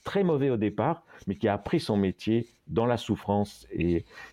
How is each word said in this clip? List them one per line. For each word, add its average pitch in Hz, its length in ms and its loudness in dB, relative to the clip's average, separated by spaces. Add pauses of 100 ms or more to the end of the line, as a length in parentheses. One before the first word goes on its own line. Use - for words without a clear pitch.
très 202 200 0
mauvais 143 260 2
au 123 60 2
départ, 107 460 0 (240)
mais 98 100 -4
qui 113 120 0
a 143 60 4
appris 185 260 -2
son 107 160 0
métier 104 500 0 (200)
dans 113 200 0
la 120 100 2
souffrance. 104 760 -2
Et, 85 320 0 (280)